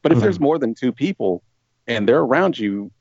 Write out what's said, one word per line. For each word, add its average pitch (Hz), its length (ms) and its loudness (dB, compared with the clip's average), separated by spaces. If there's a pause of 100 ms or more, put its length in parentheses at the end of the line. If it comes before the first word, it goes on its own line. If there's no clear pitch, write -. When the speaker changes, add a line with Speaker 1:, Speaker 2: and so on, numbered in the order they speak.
Speaker 1:
But 156 100 2
if - 40 6
Speaker 2:
Mm-hmm. 117 80 4
Speaker 1:
there's 92 160 0
more 151 180 2
than 113 160 -4
two 123 180 -4
people 107 500 -4 (440)
and 110 220 -2
they're 139 120 4
around 160 380 0
you 101 320 -4 (100)